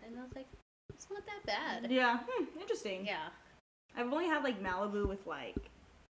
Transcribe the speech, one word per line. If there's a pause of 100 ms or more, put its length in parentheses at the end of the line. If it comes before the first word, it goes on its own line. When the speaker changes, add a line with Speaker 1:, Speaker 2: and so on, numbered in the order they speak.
Speaker 1:
and
I
was
like, (500)
it's
not
that
bad.
Speaker 2:
Yeah. (100)
Hmm, (160)
interesting.
Speaker 1:
Yeah. (680)
Speaker 2:
I've
only
had,
like,
Malibu
with,
like, (640)